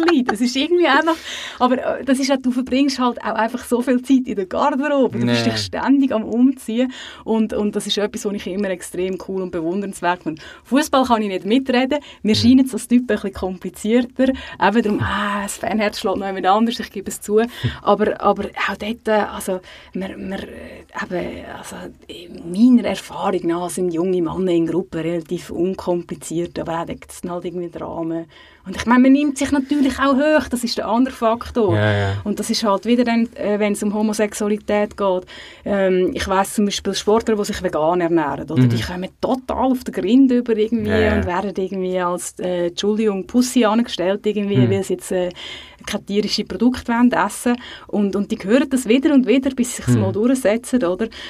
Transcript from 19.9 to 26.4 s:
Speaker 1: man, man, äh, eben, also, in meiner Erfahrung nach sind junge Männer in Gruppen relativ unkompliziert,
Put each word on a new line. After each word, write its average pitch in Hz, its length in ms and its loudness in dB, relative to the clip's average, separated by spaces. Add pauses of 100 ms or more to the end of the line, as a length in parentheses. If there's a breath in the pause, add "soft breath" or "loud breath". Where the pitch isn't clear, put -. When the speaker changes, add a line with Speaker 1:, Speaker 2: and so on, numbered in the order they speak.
Speaker 1:
man, 196 380 -8
man, 190 80 -8
äh, - 80 -10 (560)
eben, 175 420 -6 (140)
also, - 180 -14 (320)
in 170 420 -14 (260)
meiner 214 120 4
Erfahrung 180 580 -4
nach 175 220 -2
sind 180 240 -2
junge 180 300 0
Männer 170 300 -2
in 165 140 2
Gruppen 165 360 -4
relativ 170 480 -4
unkompliziert, 175 1080 -4